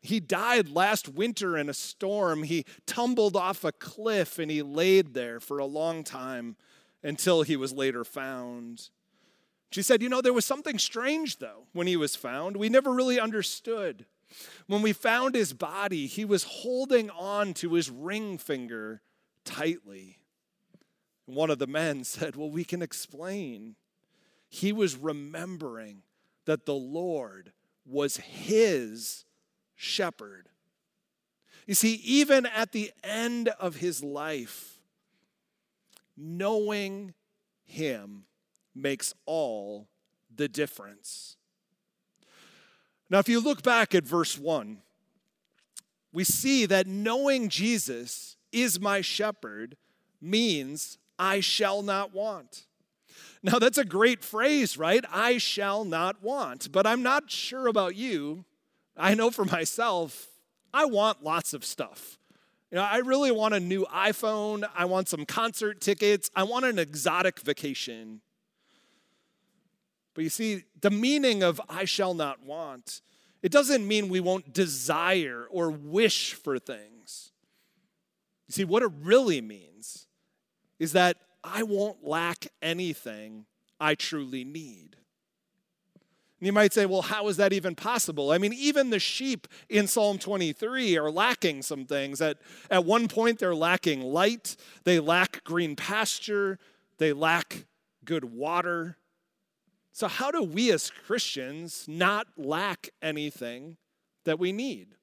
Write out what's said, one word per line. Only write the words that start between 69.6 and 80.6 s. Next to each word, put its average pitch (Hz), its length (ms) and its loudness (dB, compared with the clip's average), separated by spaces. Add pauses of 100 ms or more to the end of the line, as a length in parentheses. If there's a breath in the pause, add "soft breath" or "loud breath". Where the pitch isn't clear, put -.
But 160 80 -4
you 160 60 -2
see, 208 340 -4 (160)
the 202 100 4
meaning 233 540 4
of 170 240 4
"I 175 160 -6
shall 185 300 0
not 143 280 -4
want," 139 600 -12 (400 soft breath)
it 180 100 0
doesn't 269 340 6
mean 208 220 2
we 185 140 2
won't 180 320 -2
desire 156 960 0
or 170 200 0
wish 156 640 2
for 135 240 -4
things. 110 760 -14 (1120)
You - 60 -14
see, 196 100 0
what 185 180 4
it 208 100 0 (100)
really 190 400 6
means 101 640 -16 (720)